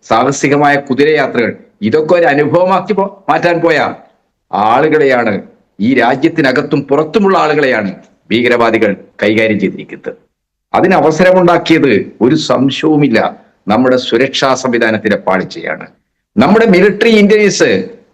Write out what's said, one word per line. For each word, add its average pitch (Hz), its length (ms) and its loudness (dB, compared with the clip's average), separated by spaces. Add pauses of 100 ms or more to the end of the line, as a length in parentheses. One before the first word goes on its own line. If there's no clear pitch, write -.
സാഹസികമായ 139 680 0
കുതിരയാത്രകൾ, 139 800 0 (260)
ഇതൊക്കെ 156 320 0
ഒരു 170 120 2
അനുഭവമാക്കി 175 680 0
പോ-, 196 380 -6
മാറ്റാൻ 170 300 0
പോയ 156 340 0 (580)
ആളുകളെയാണ്, 123 880 0 (380)
ഈ 120 140 0
രാജ്യത്തിനകത്തും 135 880 0
പുറത്തുമുള്ള 170 560 0
ആളുകളെയാണ് 131 560 -2 (360)
ഭീകരവാദികൾ 113 680 0 (260)
കൈകാര്യം 107 380 0
ചെയ്തിരിക്കുന്നത്. - 540 -8 (600)
അതിന് 170 200 2
അവസരമുണ്ടാക്കിയത് 165 1300 2
ഒരു 127 140 2
സംശയവുമില്ല, 131 1000 0 (320)
നമ്മുടെ 127 280 2
സുരക്ഷാ 131 580 -2
സംവിധാനത്തിലെ 113 600 -2
പാളിച്ചയാണ്. 82 680 -6 (500)
നമ്മുടെ 202 300 4
മിലിറ്ററി 196 420 2
ഇന്റലിജൻസ് 202 800 2 (260)